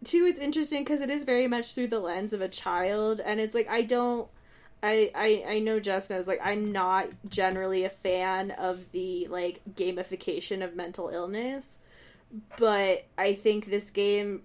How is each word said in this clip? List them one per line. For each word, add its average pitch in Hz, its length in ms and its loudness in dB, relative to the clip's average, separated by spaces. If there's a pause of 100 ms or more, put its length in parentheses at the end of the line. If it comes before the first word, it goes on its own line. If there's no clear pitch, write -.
two, 349 220 4
it's 349 120 4
interesting 294 460 0
'cause 294 160 0
it 269 100 -2
is 285 140 -2
very 254 240 4
much 240 260 -2
through 247 140 0
the 226 100 0
lens 190 340 -4
of 202 80 -2
a 190 80 -2
child, 202 680 0
and 214 220 -2
it's, 214 120 -2
like, 226 160 0
I 233 140 2
don't, 240 460 0 (520)
I, 214 320 4
I, 214 420 2
I 214 40 0
know 220 220 0
Jess 196 280 -2
knows, 185 200 -4
like, 185 120 0
I'm 208 300 0
not 190 380 2 (200)
generally 190 540 0
a 190 80 0
fan 190 640 -2
of 185 400 -4
the, 180 340 -4
like, 180 340 -4 (140)
gamification 185 880 -4
of 175 140 -8
mental 175 320 -8
illness, 220 720 -6 (760)
but 202 500 4 (120)
I 196 160 4
think 208 320 2
this 202 240 -2
game 202 540 0